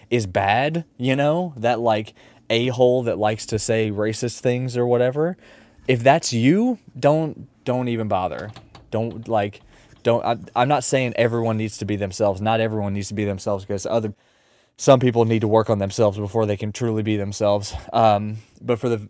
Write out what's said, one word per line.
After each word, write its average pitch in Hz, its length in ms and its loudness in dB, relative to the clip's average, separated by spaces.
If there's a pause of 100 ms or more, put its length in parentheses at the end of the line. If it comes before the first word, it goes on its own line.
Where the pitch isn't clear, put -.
(100)
is 120 160 0
bad, 117 580 0 (140)
you 131 180 0
know? 156 400 0
That, 113 240 0
like, 110 320 0 (380)
a-hole 123 540 2
that 101 140 -2
likes 107 280 -2
to 110 120 -4
say 110 320 0
racist 107 500 -4
things 123 360 -2
or 123 100 0
whatever. 131 520 0 (480)
If 123 160 0
that's 135 320 4
you, 190 440 4 (200)
don't, 151 500 0 (160)
don't 127 240 -2
even 113 200 -2
bother. 92 420 -2 (400)
Don't, 113 360 -6
like, 104 360 -2 (400)
don't, 117 200 2
I, 117 140 0 (180)
I'm 127 140 2
not 143 160 2
saying 131 320 0
everyone 113 400 2
needs 110 220 -4
to 104 80 -6
be 104 100 -2
themselves. 98 460 -2
Not 113 180 0
everyone 107 320 -2
needs 101 160 -6
to 104 60 -10
be 104 100 -2
themselves, 98 400 -4
'cause 98 220 -6
other, 110 260 -2 (640)
some 131 240 6
people 117 240 2
need 113 160 2
to 110 80 0
work 110 220 2
on 107 80 2
themselves 101 400 0
before 107 260 -2
they 104 140 -2
can 107 140 -6
truly 110 300 -4
be 107 140 0
themselves. 101 580 -2 (200)
Um, 107 420 2 (240)
but 120 180 -2
for 123 120 -2
the, 104 200 -4